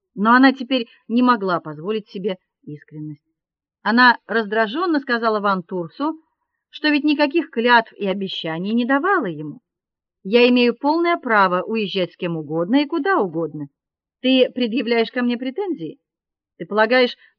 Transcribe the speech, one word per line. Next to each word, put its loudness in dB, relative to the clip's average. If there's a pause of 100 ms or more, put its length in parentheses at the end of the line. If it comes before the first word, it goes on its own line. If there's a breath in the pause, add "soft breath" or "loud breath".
(140)
но 4
она 8
теперь -4 (220 soft breath)
не 2
могла 2
позволить -8
себе -6 (260)
искренность. -14 (580)
Она 4
раздраженно -2
сказала -2
Вантурсу, -4 (500)
что -4
ведь 0
никаких 0
клятв 2
и -8
обещаний -4
не 0
давала 0
ему. -10 (640)
«Я 4
имею 4
полное 0
право 2
уезжать -4
с -20
кем -4
угодно 0
и -2
куда -2
угодно. -4 (540)
Ты 4
предъявляешь -2
ко -4
мне -2
претензии? -8 (600)
Ты -10
полагаешь 2 (220 soft breath)